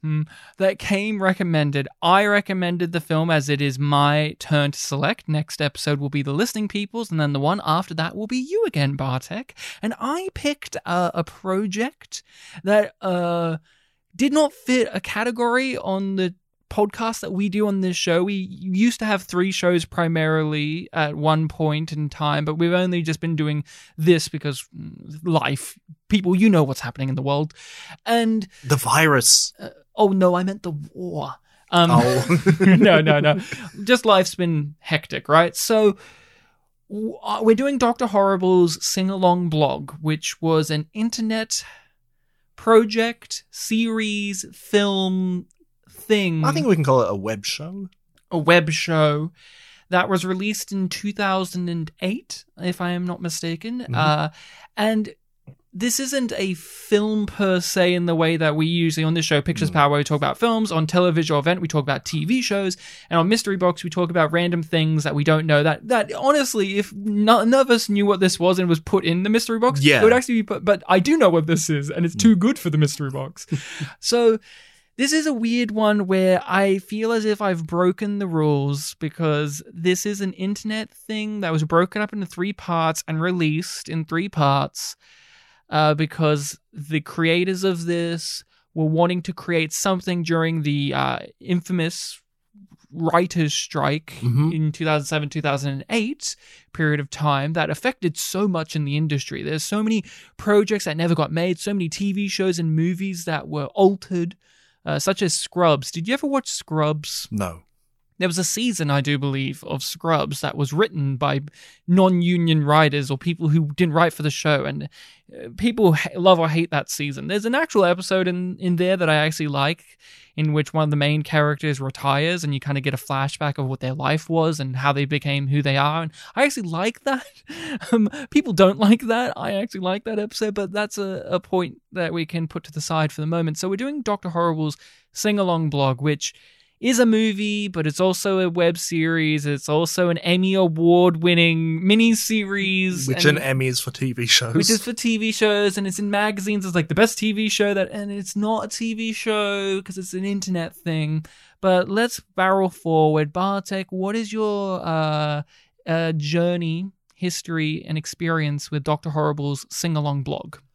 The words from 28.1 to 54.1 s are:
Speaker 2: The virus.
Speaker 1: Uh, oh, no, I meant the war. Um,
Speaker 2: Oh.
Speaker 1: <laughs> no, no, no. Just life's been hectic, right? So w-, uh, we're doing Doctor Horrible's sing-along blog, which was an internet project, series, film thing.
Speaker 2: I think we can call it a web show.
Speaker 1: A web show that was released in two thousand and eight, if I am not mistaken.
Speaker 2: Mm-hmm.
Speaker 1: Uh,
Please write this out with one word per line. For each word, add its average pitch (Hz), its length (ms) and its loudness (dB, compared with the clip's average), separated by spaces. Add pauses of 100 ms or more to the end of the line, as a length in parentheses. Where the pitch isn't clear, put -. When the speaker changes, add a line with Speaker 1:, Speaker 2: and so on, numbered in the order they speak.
Speaker 2:
The 139 120 2
virus. 147 840 2
Speaker 1:
Uh, 202 100 -14 (280)
oh, 214 120 4
no, 185 260 4
I 180 100 0
meant 196 180 -6
the 175 80 -6 (240)
war. 156 400 -8 (360)
Um, 170 200 6
Speaker 2:
Oh. 143 680 4
Speaker 1:
<laughs> - 0 -
no, 185 420 8
no, 151 180 4
no. 151 200 2 (440)
Just 240 220 2
life's 190 280 4
been 156 440 -2
hectic, - 500 -6
right? 160 260 4
So 214 440 2 (880)
w-, 214 340 -8
uh, 208 200 -4
we're 220 120 6
doing 277 220 0
Doctor 240 300 0
Horrible's 185 760 4
sing-along 185 680 0
blog, 143 500 0
which 156 400 -4
was 156 300 2
an 151 240 -2
internet 220 680 -4 (920)
project, 226 920 2
series, 214 1040 -4
film 190 960 0 (400)
thing. 180 560 0
Speaker 2:
I 156 60 4
think 240 160 0
we 208 80 6
can 156 100 0
call 131 180 4
it 92 80 0
a 104 40 -2
web 101 300 -6
show. 185 440 -10 (420)
Speaker 1:
A 175 80 -2
web 160 320 6
show 156 600 2 (580)
that 180 200 2
was 185 160 0
released 196 480 -4
in 190 160 -2
two 202 240 -6
thousand 190 560 -2
and 170 220 -4 (100)
eight, 202 440 -6 (160)
if 180 200 -4
I 175 100 -2
am 180 140 -4
not 180 180 -6
mistaken. 170 580 -6
Speaker 2:
Mm-hmm. 135 140 -8
Speaker 1:
Uh, 156 340 2 (480)